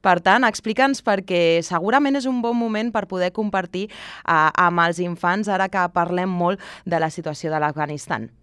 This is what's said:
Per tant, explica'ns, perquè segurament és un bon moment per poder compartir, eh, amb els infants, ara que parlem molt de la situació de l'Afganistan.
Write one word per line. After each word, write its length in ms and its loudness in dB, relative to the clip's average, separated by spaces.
Per 200 4
tant, 240 4
explica'ns, 580 0
perquè 640 2
segurament 500 2
és 120 -2
un 160 -2
bon 140 0
moment 360 -2
per 160 -4
poder 240 -2
compartir, 560 -4
eh, 680 0
amb 320 4
els 140 -2
infants, 480 -2
ara 200 0
que 240 0
parlem 360 0
molt 320 0
de 160 0
la 100 0
situació 400 -6
de 80 0
l'Afganistan. 720 -4